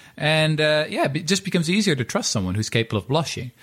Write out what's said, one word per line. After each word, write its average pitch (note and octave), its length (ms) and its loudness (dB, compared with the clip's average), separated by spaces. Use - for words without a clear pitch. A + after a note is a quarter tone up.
And, D#3 440 2
uh, D3+ 260 2
yeah, B3 240 0
it D#3+ 140 -4
just F#3+ 180 0
becomes F3 240 0
easier G3 280 2
to B2+ 80 -2
trust - 260 -2
someone F#2 240 -2
who's G#2+ 160 -2
capable A2+ 280 0
of - 100 -4
blushing. C3 420 -2